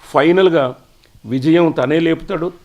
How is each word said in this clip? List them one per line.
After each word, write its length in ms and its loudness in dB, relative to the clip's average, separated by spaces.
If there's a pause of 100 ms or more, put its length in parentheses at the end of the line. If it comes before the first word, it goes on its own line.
(120)
ఫైనల్గా 600 2 (520)
విజయం 440 0
తనే 280 -2
లేపుతాడు. 540 -4 (120)